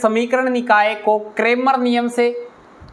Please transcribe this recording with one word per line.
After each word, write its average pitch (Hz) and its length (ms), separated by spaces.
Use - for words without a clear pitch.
समीकरण 240 480
निकाय 226 460
को 214 240
Kramer 247 420
नियम 240 300
से 240 200